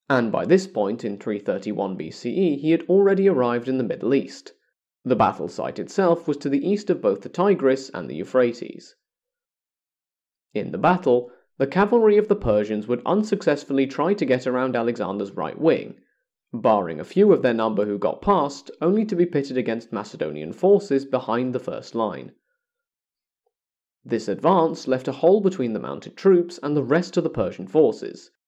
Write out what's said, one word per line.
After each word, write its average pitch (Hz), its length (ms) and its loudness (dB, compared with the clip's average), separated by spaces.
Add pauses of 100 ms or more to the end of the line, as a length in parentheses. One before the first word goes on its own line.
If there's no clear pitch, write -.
and 120 220 2
by - 140 -2
this 185 240 4
point 110 360 -2
in 101 140 -6
three 104 220 -6
thirty-one 98 560 -4
B 80 160 -10
C - 180 -8
E, 156 280 0
he 156 120 -2
had 165 120 2
already 196 460 4
arrived 120 380 0
in 131 120 -2
the 127 40 -2
Middle 117 320 -2
East. - 380 -4 (520)
The 123 120 0
battle 95 320 0
site - 320 -8
itself 170 480 0
was 143 80 -2
to 147 120 -6
the 139 160 0
east 202 260 -2
of 156 120 -2
both 101 200 0
the - 60 -16
Tigris 135 640 0
and 80 160 -8
the 67 60 -8
Euphrates. - 800 -2 (1600)
In 104 160 -4
the 92 60 -6
battle, 131 520 2 (280)
the 139 80 0
cavalry 208 500 4
of 214 120 2
the 233 60 2
Persians 107 520 0
would 120 180 -2
unsuccessfully 147 840 0
try 156 280 -2
to 202 100 -2
get 123 220 0
around 127 280 -2
Alexander's 104 580 -4
right 78 260 -6
wing, - 380 0 (540)
barring 101 480 0
a 78 60 -10
few 202 300 4
of - 80 2
their 123 100 2
number 110 320 0
who 101 140 -2
got - 240 -2
past, 156 480 0 (100)
only 202 240 2
to 220 100 -4
be 170 120 2
pitted 135 320 -2
against 113 340 -4
Macedonian 78 600 -8
forces 180 500 2
behind 127 500 -2
the 127 60 -4
first - 340 -10
line. 95 380 -4 (1700)
This 107 260 -4
advance 160 600 0
left 127 200 -2
a - 40 -4
hole 196 300 4
between 135 320 -2
the 101 40 -4
mounted - 380 -10
troops 175 460 4
and 147 120 -2
the 147 80 2
rest 160 360 0
of 160 60 0
the - 40 -2
Persian 95 380 -4
forces, - 640 0 (180)